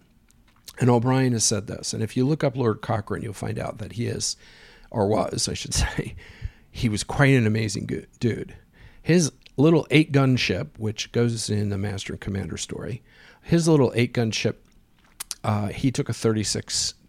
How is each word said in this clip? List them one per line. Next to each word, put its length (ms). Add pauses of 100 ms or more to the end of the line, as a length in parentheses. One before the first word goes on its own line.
(800)
And 120
O'Brien 420
has 120
said 220
this, 280
and 80
if 140
you 100
look 180
up 120
Lord 260
Cochrane, 400
you'll 100
find 260
out 200
that 140
he 140
is, 300 (540)
or 180
was, 400
I 60
should 200
<laughs> 0
say, 400 (560)
he 180
was 140
quite 320
an 120
amazing 400
gu-, 200 (140)
dude. 340 (480)
His 300 (240)
little 340
eight-gun 460
ship, 420
which 340
goes 380
in 200
the 80
Master 340
and 80
Commander 360
story, 460 (400)
his 240
little 280
eight-gun 360
ship, 340 (800)
uh, 260
he 220
took 180
a 60
thirty-six 800 (140)